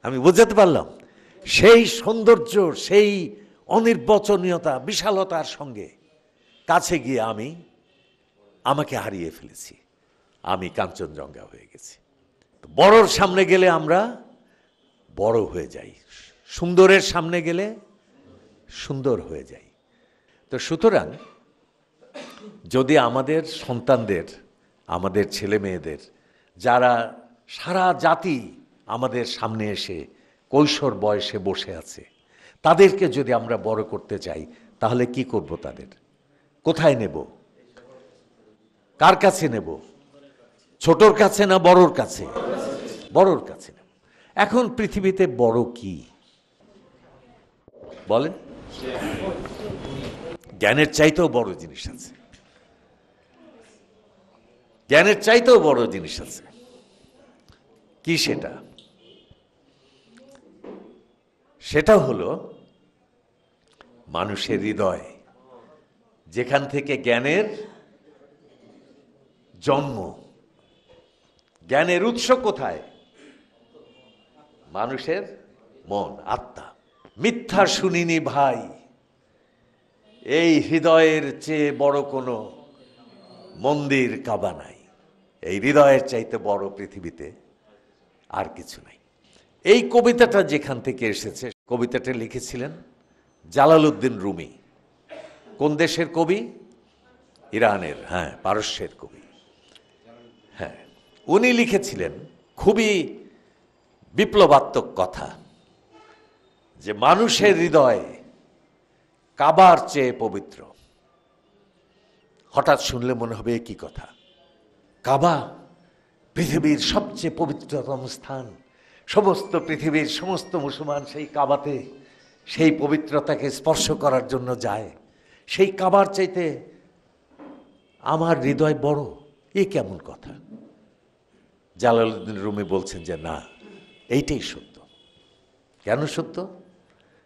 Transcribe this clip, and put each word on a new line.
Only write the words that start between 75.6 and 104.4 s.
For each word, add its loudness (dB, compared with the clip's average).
মন, -6
আত্মা। -8
মিথ্যা -2
শুনিনি -2
ভাই, 0
এই 2
হৃদয়ের 4
চেয়ে -2
বড় 0
কোনো -8
মন্দির 0
কাবা -4
নাই। -20
এই -6
হৃদয়ের 4
চাইতে -6
বড় -4
পৃথিবীতে -16
আর -6
কিছু -20
নাই। -20
এই 6
কবিতাটা 4
যেখান -4
থেকে -6
এসেছে, -6
কবিতাটা -4
লিখেছিলেন -10
জালালউদ্দিন 6
রুমি। -8
কোন -2
দেশের -2
কবি? -2
ইরানের, -2
হ্যাঁ, -6
পারস্যের -6
কবি। -20
হ্যাঁ, -14
উনি 2
লিখেছিলেন -2
খুবই 2
বিপ্লবাত্মক 4